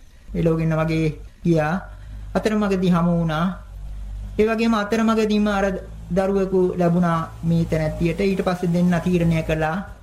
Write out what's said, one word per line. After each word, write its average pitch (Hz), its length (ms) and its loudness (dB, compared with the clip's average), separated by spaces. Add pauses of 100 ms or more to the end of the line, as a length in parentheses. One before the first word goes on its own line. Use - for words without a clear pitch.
(300)
එළවගෙන 160 440 0
වගේ 160 420 0 (240)
ගියා. 160 400 2 (520)
අතරමඟදී 196 580 0
හමු 175 220 2
වුණා. 165 340 0 (840)
ඒ 214 140 2
වගේම 226 280 2
අතරමඟදීම 214 720 2
අර 196 160 0 (440)
දරුවෙකු 185 640 2
ලැබුණා 170 640 2
මේ 165 240 2
තැනැත්තියට. 160 560 -2
ඊට 196 220 0
පස්සේ 180 260 -2
දෙන්න 175 300 2
තීරණය 165 440 2
කළා, 160 460 -2 (140)